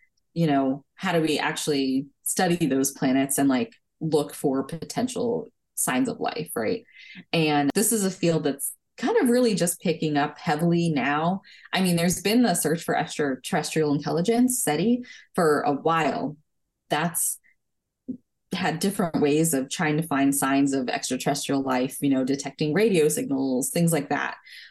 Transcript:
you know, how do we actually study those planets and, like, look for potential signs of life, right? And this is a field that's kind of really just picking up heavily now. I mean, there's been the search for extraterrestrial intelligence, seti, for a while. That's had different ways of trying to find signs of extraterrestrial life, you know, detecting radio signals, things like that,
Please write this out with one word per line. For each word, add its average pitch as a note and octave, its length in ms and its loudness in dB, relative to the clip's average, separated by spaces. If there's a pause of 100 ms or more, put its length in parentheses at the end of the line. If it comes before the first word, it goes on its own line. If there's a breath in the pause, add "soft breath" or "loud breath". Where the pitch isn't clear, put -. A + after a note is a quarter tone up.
(320 soft breath)
you E3 140 2
know, C#3 380 2 (100)
how F#3+ 180 -4
do E3+ 80 2
we D#3 200 0
actually C#3 680 -2 (160)
study F3 440 0
those C3+ 260 0
planets C3+ 460 0
and, C#3 100 2
like, B2+ 240 0 (280)
look D3+ 320 0
for C3+ 300 -2
potential A3+ 880 -6 (240)
signs B2+ 340 0
of - 120 -8
life, - 340 -6
right? - 300 -2 (480 loud breath)
And D3 420 2
this A3+ 180 2
is G#3+ 120 0
a F#3+ 60 0
field E3 340 0
that's - 280 -4 (240)
kind F4+ 200 0
of E4+ 120 4
really A#3+ 280 4
just E3+ 240 0
picking D#3+ 360 0
up D3 220 0
heavily E3+ 500 2
now. D3+ 540 0 (300 loud breath)
I F#3 80 0
mean, F3+ 160 2
there's E3+ 260 0
been A3 200 4
the G3 120 4
search E3 300 -2
for D#3 120 -2
extraterrestrial D3 960 -2
intelligence, F3+ 680 0
seti, A3+ 400 2 (320 loud breath)
for D3+ 280 2
a - 100 0
while. D#3 640 -2 (540)
That's E3 500 -2 (1120 soft breath)
had F3 260 -2
different G3 420 -2
ways D3+ 320 2
of C3+ 160 -2
trying D3+ 280 -2
to D#3+ 100 0
find C#3 280 2
signs C#3 380 2
of C3 160 -2
extraterrestrial C3+ 720 -2
life, C3 380 -2
you C#3+ 80 0
know, C3 160 2
detecting C#3 480 -2
radio F3+ 360 4
signals, C3+ 640 -2
things E3+ 220 2
like C#3+ 180 -2
that, C3+ 260 -4 (340 loud breath)